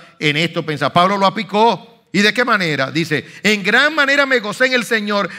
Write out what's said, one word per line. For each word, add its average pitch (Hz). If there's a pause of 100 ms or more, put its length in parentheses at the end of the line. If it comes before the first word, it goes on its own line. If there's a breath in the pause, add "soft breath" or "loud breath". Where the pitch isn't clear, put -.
(180 loud breath)
en 147
esto 165
pensad". 143
Pablo 185
lo 196
aplicó. 196 (200)
¿Y 202
de 208
qué 247
manera? 160
Dice, 147 (160 loud breath)
"En 208
gran 254
manera 285
me 262
gocé 208
en 262
el 247
Señor 208 (100)